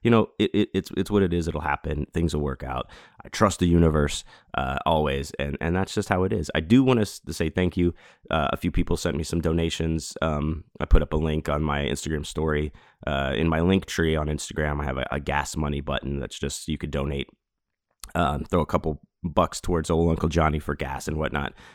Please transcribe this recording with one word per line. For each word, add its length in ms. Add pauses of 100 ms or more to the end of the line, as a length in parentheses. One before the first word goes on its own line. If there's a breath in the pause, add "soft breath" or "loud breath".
You 80
know, 280
it, 140
it, 220
it's, 220
it's 140
what 120
it 100
is. 140
It'll 140
happen. 520
Things 220
will 80
work 220
out. 260 (340 loud breath)
I 40
trust 320
the 80
universe, 560 (300 loud breath)
uh, 300
always. 540
And, 220
and 160
that's 180
just 140
how 160
it 80
is. 200
I 80
do 220
wanna 200
s-, 180 (100)
say 180
thank 280
you. 180 (340 soft breath)
Uh, 240
a 40
few 160
people 240
sent 200
me 60
some 180
donations. 800
Um, 440 (160)
I 40
put 180
up 100
a 40
link 320
on 140
my 220
Instagram 420
story. 460 (340 soft breath)
Uh, 300
in 120
my 120
link 260
tree 300
on 100
Instagram, 540
I 40
have 140
a, 140
a 80
gas 360
money 240
button 380
that's 200
just, 280
you 100
could 140
donate, 380 (880)
um, 280
throw 180
a 40
couple 340 (220)
bucks 380
towards 300
old 200
Uncle 180
Johnny 300
for 160
gas 320
and 100
whatnot. 360 (220 loud breath)